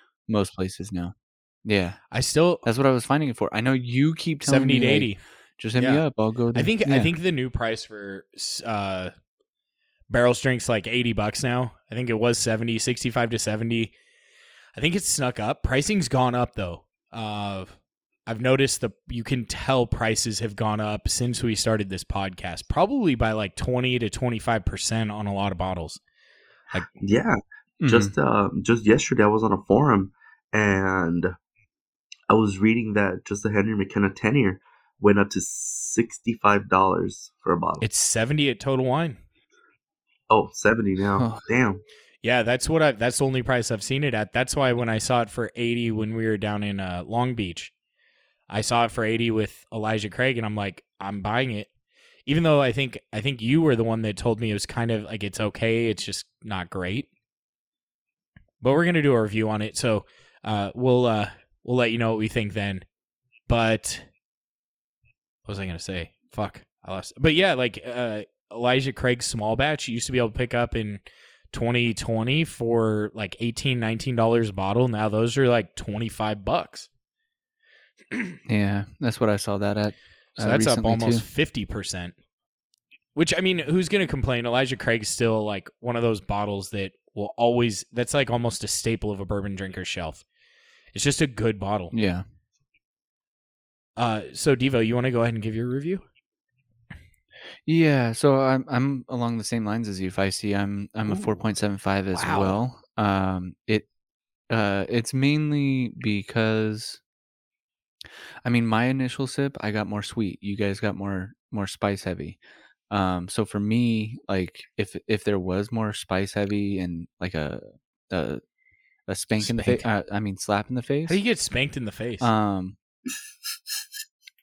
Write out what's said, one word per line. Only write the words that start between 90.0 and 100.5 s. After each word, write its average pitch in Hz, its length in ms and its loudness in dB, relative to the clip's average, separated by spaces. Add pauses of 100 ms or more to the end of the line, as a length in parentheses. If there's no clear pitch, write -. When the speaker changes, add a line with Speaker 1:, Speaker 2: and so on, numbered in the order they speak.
Speaker 2:
It's 104 100 -4
just 139 160 2
a 160 60 2
good 110 320 -2
bottle. 98 340 -4
Speaker 1:
Yeah. 95 300 0 (1700)
Speaker 2:
Uh, 110 260 0 (100)
so 143 240 2
Devo, 123 280 2
you 113 100 2
wanna 123 160 0
go 120 120 2
ahead 117 120 0
and 107 80 -6
give 110 140 -4
your 117 120 -4
review? 147 340 -4 (1600)
Speaker 1:
Yeah, 147 460 4
so 135 280 4
I'm, 131 280 2
I'm 139 400 0
along 117 300 -2
the 107 60 -6
same 117 200 -2
lines 107 240 -2
as 95 120 -6
you, 92 100 -2
Feisty. 98 480 -2